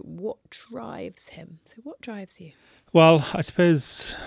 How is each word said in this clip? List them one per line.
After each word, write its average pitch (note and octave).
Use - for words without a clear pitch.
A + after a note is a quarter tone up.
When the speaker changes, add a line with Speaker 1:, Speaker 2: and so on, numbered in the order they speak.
Speaker 1:
what F3
drives A3
him. E3
So -
what D4
drives G3+
you? D#3
Speaker 2:
Well, D#3+
I F3+
suppose, -